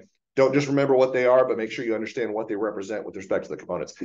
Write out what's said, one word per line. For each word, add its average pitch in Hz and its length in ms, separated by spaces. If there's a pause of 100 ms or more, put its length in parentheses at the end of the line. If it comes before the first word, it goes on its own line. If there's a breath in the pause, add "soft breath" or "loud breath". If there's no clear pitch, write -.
(340)
Don't 131 200
just 143 120
remember 139 300
what 131 160
they 127 140
are, 127 200
but 117 100
make 110 140
sure 127 140
you 113 100
understand 110 400
what 110 140
they 107 80
represent 104 480
with 87 100
respect 98 300
to - 60
the 78 60
components. - 380 (100)